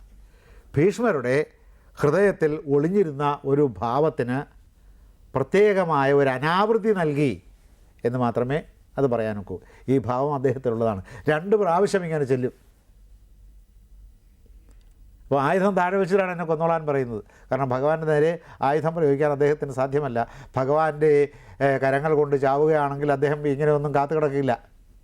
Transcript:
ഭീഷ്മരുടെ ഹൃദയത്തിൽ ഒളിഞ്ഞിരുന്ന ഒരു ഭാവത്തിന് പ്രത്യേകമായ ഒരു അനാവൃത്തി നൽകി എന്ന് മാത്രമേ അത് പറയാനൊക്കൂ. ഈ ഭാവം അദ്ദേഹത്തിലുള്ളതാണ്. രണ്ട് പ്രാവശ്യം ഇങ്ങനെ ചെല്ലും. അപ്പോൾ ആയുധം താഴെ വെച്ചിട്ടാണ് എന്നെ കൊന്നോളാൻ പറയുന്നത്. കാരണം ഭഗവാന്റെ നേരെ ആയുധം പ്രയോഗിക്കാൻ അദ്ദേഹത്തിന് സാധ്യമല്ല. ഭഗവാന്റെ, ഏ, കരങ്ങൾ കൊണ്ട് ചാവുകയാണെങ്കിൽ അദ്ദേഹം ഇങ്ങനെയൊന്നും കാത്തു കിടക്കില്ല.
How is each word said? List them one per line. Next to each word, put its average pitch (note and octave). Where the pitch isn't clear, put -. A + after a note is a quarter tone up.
ഭീഷ്മരുടെ D3+
ഹൃദയത്തിൽ D#3+
ഒളിഞ്ഞിരുന്ന C#3+
ഒരു C#3
ഭാവത്തിന് C3
പ്രത്യേകമായ D#3+
ഒരു C#3
അനാവൃത്തി F#3+
നൽകി D3
എന്ന് B2
മാത്രമേ B2
അത് C#3
പറയാനൊക്കൂ. G#2+
ഈ C3+
ഭാവം B2+
അദ്ദേഹത്തിലുള്ളതാണ്. A#2
രണ്ട് F3
പ്രാവശ്യം F#3+
ഇങ്ങനെ D#3+
ചെല്ലും. B2
അപ്പോൾ D#3+
ആയുധം F#3
താഴെ F3+
വെച്ചിട്ടാണ് F#3+
എന്നെ E3+
കൊന്നോളാൻ E3
പറയുന്നത്. B2+
കാരണം C3
ഭഗവാന്റെ D3+
നേരെ D#3
ആയുധം D3+
പ്രയോഗിക്കാൻ D3
അദ്ദേഹത്തിന് C#3+
സാധ്യമല്ല. C3
ഭഗവാന്റെ, D3
ഏ, C3+
കരങ്ങൾ C#3
കൊണ്ട് C#3+
ചാവുകയാണെങ്കിൽ C#3+
അദ്ദേഹം D3
ഇങ്ങനെയൊന്നും D3
കാത്തു C#3
കിടക്കില്ല. C#3